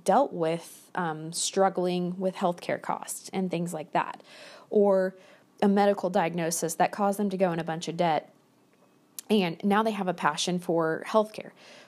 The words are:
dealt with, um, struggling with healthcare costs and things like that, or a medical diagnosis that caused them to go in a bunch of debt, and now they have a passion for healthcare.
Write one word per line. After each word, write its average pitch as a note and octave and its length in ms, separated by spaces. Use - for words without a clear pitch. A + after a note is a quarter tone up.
dealt G#3+ 280
with, E3 640
um, D#3+ 360
struggling F3+ 840
with F#3+ 160
healthcare - 480
costs - 500
and F#3 180
things E3+ 220
like D#3 200
that, - 300
or F#3+ 440
a G#3 60
medical G3+ 420
diagnosis E3+ 640
that E3+ 160
caused G3+ 280
them G#3 120
to F#3+ 60
go F3+ 160
in E3 80
a D#3+ 40
bunch D#3+ 220
of E3 100
debt, E3 380
and F3+ 320
now G3+ 200
they A3 100
have G3+ 160
a F3 60
passion F3 440
for E3 480
healthcare. - 460